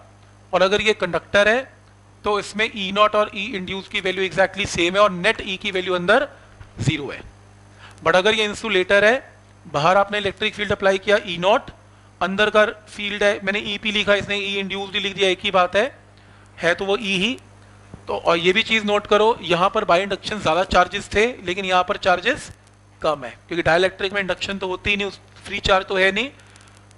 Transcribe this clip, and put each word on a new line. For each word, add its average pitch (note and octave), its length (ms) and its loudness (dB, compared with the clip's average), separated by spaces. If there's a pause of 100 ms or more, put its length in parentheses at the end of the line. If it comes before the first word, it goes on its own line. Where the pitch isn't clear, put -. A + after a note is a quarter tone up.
(520)
और F3+ 100 2
अगर G3 200 2
ये G#3+ 120 2
conductor G3 540 0
है B3+ 240 0 (520)
तो G#3 160 0
इसमें G3+ 260 -4
ई G3+ 260 -6
नॉट G#3 220 4
और G#3+ 200 2
ई G3 100 -8 (120)
इंड्यूस F#3 320 -8
की G#3 120 -6
value F#3 240 -2
exactly F#3 420 0
सेम E3+ 280 -2
है G3 60 2
और G#3 100 6
नेट F#3 300 0
ई G3 160 -6
की G3+ 140 -8
value F#3 240 -2
अंदर G3+ 340 2 (520)
ज़ीरो D3 300 -2
है। - 100 -12 (840)
But E3 120 4
अगर F#3+ 180 4
ये A3 100 0
insulator G3+ 600 2
है, A#3+ 280 2 (340)
बाहर D#3+ 300 2
आपने G3+ 220 2
electric G3+ 360 -4
field G#3 180 -4
apply G3 260 2
किया G3+ 280 2
ई F3 120 -6
नॉट, G3 320 0 (500)
अंदर G3 300 0
का G#3+ 140 4 (240)
field G#3 340 -6
है, G3+ 220 2
मैंने G3 140 -2 (100)
ईपी G#3 240 -4
लिखा, G3+ 220 2
इसने G3+ 240 -2
E G3 180 -6
induced G3 400 -6
लिख G3 180 -4
दिया, F#3+ 140 0
एक F3+ 120 -2
ही G#3 100 -4
बात F3+ 260 2
है, G#3+ 100 2 (720)
है E3+ 160 0
तो G3 100 -6
वो G3 120 0
ई G3 220 -4
ही। A3+ 180 -2 (720)
तो G#3 80 -4
और E3+ 220 0
ये F3 140 2
भी A3 100 2
चीज़ A3 220 -2
note G#3 220 0
करो, G#3+ 360 4
यहाँ F3 280 2
पर G#3+ 140 -2
by F3 160 4
induction G3 400 -6
ज़्यादा E3 260 0
charges F#3 480 0
थे, G#3 120 4 (180)
लेकिन F#3 200 -6
यहाँ F#3 200 2
पर G3 140 -4
charges F3+ 520 0 (520)
कम D3 220 -2
है, A#2+ 60 -12 (180)
क्योंकि E3+ 140 -2
dielectric F#3 500 2
में G3+ 80 -2
induction F#3+ 380 -4
तो F#3+ 100 -6
होती F#3 220 -4
ही G3+ 60 0
नहीं, G3+ 120 -4
उस, - 120 -12 (260)
free G3 140 -8
charge F#3+ 260 2
तो G3 100 -4
है F#3+ 160 4
नहीं, A3+ 180 -4 (680)